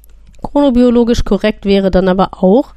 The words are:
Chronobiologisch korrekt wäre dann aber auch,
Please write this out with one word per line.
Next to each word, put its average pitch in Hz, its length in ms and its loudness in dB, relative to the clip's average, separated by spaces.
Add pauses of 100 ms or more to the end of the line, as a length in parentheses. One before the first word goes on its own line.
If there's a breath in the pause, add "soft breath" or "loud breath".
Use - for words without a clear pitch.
(420)
Chronobiologisch 240 840 0
korrekt 208 400 -4
wäre 196 240 0
dann 185 180 0
aber 185 360 -2
auch, 208 340 0